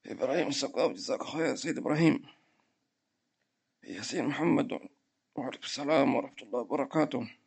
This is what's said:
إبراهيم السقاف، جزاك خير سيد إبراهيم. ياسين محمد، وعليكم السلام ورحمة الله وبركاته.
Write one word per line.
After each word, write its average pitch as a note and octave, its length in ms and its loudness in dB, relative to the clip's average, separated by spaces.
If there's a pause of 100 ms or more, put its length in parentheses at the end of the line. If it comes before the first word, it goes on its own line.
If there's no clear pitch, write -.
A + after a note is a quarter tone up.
إبراهيم C#3 420 0
السقاف، - 440 0
جزاك - 300 -4
خير D3+ 320 -2
سيد - 240 -4
إبراهيم. D3+ 480 4 (1600)
ياسين A2 420 -4
محمد، D3 480 2 (640)
وعليكم - 300 -6
السلام C#3 500 4
ورحمة - 280 -2
الله A2+ 180 -4
وبركاته. C3 720 0 (160)